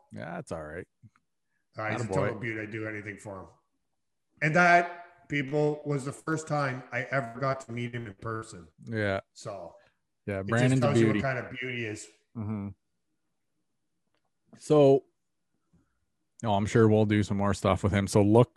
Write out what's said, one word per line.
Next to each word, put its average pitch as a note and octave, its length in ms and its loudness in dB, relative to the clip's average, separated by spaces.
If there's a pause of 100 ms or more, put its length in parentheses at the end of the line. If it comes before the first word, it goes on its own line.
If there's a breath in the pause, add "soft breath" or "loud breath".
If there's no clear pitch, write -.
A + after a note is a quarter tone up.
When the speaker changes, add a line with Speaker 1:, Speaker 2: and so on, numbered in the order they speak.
(120)
Speaker 1:
Yeah, G#2+ 220 -12
that's - 180 -12
all E2 100 -10
right. D#2 240 -12 (920)
Speaker 2:
Uh, A2 120 -6
he's B2 120 -4
a - 20 -6
Speaker 1:
Attaboy. G2 100 -6
Speaker 2:
total G2 260 -2
beaut. A2 200 -8
I'd G#2+ 120 -10
do A2 160 -8
anything G#2 300 -12
for G2 220 -14
him. F2+ 60 -18 (960)
And D#3 140 0
that, F3 420 4 (300)
people, D3 580 -2
was C#3+ 180 -4
the C#3 80 -8
first D#3 340 -6
time C#3 360 -4 (100)
I B2 180 -6
ever A#2+ 300 -4
got C3+ 200 -2
to - 120 -14
meet A#2+ 220 -8
him A#2 120 -8
in G2+ 140 -14
person. A2 460 -10 (200)
Speaker 1:
Yeah. G#2 340 -2 (120)
Speaker 2:
So G2 420 -14 (520 soft breath)
Speaker 1:
Yeah, G#2 80 -4
Speaker 2:
it - 60 -4
just G2 100 -8
Speaker 1:
Brandon's B2+ 320 2
a - 20 0
Speaker 2:
tells A#2 160 4
you A2+ 60 6
what G#2+ 80 2
Speaker 1:
beauty. G#2 80 -2
Speaker 2:
kind C3 160 -4
of A2+ 80 -10 (120)
beauty B2 280 -6
is. G#2+ 200 -10 (300)
Speaker 1:
Mm-hmm. G#2 320 -6 (1900)
So, C#3 460 6 (1400)
no, A2 120 0
I'm G2+ 120 0
sure A2 220 6
we'll G#2+ 180 4
do G#2 160 4
some G2+ 140 -2
more G2+ 180 0
stuff F#2+ 280 2
with F#2+ 100 2
him. G2 140 2
So G#2 160 4
look G#2+ 340 6